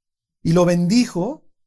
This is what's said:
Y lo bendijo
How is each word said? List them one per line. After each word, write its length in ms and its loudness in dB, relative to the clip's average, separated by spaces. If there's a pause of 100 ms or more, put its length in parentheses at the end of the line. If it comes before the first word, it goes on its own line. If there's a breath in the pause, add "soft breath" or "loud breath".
(440)
Y 80 0
lo 140 4
bendijo 840 -2 (200)